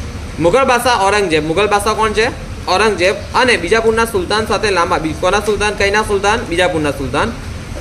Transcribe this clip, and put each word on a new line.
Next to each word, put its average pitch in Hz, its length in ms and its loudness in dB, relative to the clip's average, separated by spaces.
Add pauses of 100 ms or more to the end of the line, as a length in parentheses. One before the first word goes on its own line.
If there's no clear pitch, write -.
(380)
મુઘલ 170 260 4
બાદશાહ 240 420 2
ઔરંગઝેબ. 185 400 2
મુઘલ 170 200 0
બાદશાહ 208 280 0
કોણ 214 180 0
છે? 220 160 2 (400)
ઔરંગઝેબ. 190 460 2 (200)
અને 233 220 4
બીજાપુરના 226 480 2
સુલતાન 214 420 -2
સાથે 214 240 0
લાંબા, 175 280 2
બી-, 160 220 -4
કોના 208 200 2
સુલતાન? 208 340 0
કઈના 202 280 2
સુલતાન? 202 360 0
બીજાપુરના 170 520 0
સુલતાન 147 420 -2 (480)